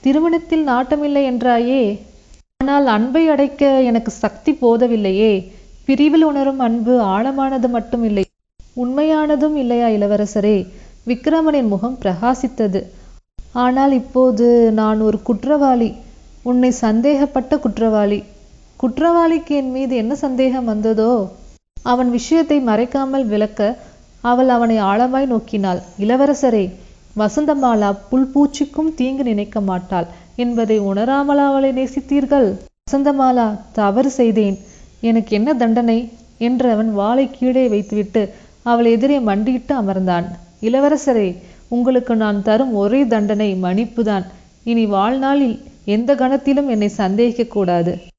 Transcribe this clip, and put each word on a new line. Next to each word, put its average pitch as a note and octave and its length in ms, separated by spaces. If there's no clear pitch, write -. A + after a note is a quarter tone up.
"திருமணத்தில் D#4+ 680
நாட்டமில்லை C#4 560
என்றாயே." A#3+ 720
"ஆனால் C#4 300
அன்பை B3+ 420
அடைக்க C#4 540
எனக்கு A3+ 280
சக்தி - 420
போதவில்லையே." A3+ 800
"பிரிவில் D4 400
உணரும் C#4 340
அன்பு A#3+ 440
ஆழமானது B3+ 680
மட்டுமில்லை, A3+ 560
உண்மையானதும் D4+ 760
இல்லையா A#3+ 340
இளவரசரே?" G#3 800
விக்ரமனின் D4 600
முகம் G#3+ 340
பிரகாசித்தது. G3+ 800
"ஆனால் B3+ 400
இப்போது A#3+ 800
நான் G#3+ 280
ஒரு G#3+ 220
குற்றவாளி, B3+ 720
உன்னை B3 280
சந்தேகப்பட்ட C4+ 880
குற்றவாளி." G#3+ 640
"குற்றவாளிக்கு E4 800
என் C4 140
மீது C4 260
என்ன A3+ 180
சந்தேகம் C4 540
வந்ததோ?" A3 640
அவன் B3 280
விஷயத்தை D4 500
மறைக்காமல் B3+ 640
விளக்க G#3 500
அவள் B3 280
அவனை A#3 300
ஆழமாய் B3 540
நோக்கினாள். G3 480
"இளவரசரே, B3+ 680
வசந்தமாலா A3 800
புல் C4 260
பூச்சிக்கும் C#4+ 600
தீங்கு C4 280
நினைக்க G#3 380
மாட்டாள் F#3 460
என்பதை A#3 440
உணராமலா C4+ 680
அவளை C4+ 260
நேசித்தீர்கள்?" C4+ 760
"வசந்தமாலா, C4 680
தவறு A3 380
செய்தேன், G#3 480
எனக்கு A3+ 360
என்ன B3+ 180
தண்டனை?" A#3 540
என்று B3 320
அவன் A3 220
வாளை A#3 380
கீழே B3+ 380
வைத்துவிட்டு G#3 640
அவள் A#3+ 220
எதிரே A#3+ 360
மண்டியிட்டு A#3+ 600
அமர்ந்தான். F#3 460
"இளவரசரே, C4 680
உங்களுக்கு B3 480
நான் G#3 260
தரும் A3 320
ஒரே G#3+ 320
தண்டனை G#3 480
மன்னிப்புதான். G3 720
இனி A#3 220
வாழ்நாளில் B3+ 760
எந்த A#3 300
கணத்திலும் C#4 540
என்னை G#3 200
சந்தேகிக்க A3 560
கூடாது." F3+ 540